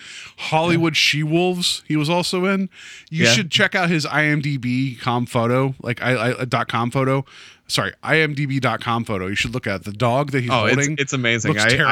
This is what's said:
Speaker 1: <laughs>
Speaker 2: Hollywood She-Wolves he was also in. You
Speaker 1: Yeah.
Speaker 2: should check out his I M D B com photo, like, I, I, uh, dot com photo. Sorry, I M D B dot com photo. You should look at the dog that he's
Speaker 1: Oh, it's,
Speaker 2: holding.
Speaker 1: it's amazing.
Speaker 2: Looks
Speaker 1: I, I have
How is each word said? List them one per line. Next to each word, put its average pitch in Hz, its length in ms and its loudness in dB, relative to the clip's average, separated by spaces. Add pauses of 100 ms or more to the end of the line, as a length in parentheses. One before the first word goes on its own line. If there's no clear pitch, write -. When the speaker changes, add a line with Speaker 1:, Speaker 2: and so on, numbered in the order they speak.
(160)
Speaker 1:
<laughs> - 220 -18
Speaker 2:
Hollywood 165 580 2
She-Wolves 175 920 0
he 151 100 0
was 147 120 0
also 180 360 0
in. 196 240 0 (420)
You 160 140 0
Speaker 1:
Yeah. 226 80 6
Speaker 2:
should 190 180 0
check 196 240 2
out 180 140 2
his 160 180 0
I 143 160 0
M 151 180 2
D 143 160 -2
B 123 420 -2
com 120 280 0
photo, 131 560 0
like, 117 180 -4
I, 120 120 0
I, 120 180 0
uh, 127 140 -4
dot 120 240 -2
com 117 200 0
photo. 135 340 0 (440)
Sorry, 98 340 -2
I 147 200 2
M 151 120 0
D 143 140 -4
B 135 120 -2
dot 117 220 0
com 117 220 -2
photo. 92 240 -4
You 101 80 -4
should 117 180 -2
look 123 140 -6
at 98 160 -4
the 104 100 -8
dog 127 380 0
that 135 100 0
he's 120 80 -2
Speaker 1:
Oh, 117 160 4
it's, 117 120 4
Speaker 2:
holding. 143 200 0
Speaker 1:
it's 139 160 -4
amazing. 117 380 0
Speaker 2:
Looks 104 120 2
Speaker 1:
I, 110 40 4
I - 20 4
have 127 80 4 (140)